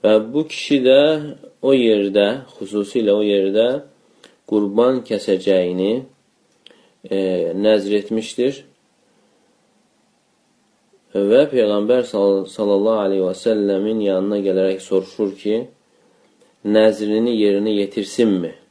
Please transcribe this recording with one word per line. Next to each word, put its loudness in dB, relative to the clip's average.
Və 6
bu -2
kişi -2
də 6
o 4
yerdə, 2
xüsusilə -2
o 0
yerdə 0
qurban 0
kəsəcəyini, 0
e, -4
nəzr 0
etmişdir. -4
Və 2
Peyğəmbər 0
sal-, 0
sallallahu 0
aleyhi 0
və -2
səlləmin -2
yanına -2
gələrək 0
soruşur -4
ki, -4
nəzrini 2
yerinə 0
yetirsinmi -2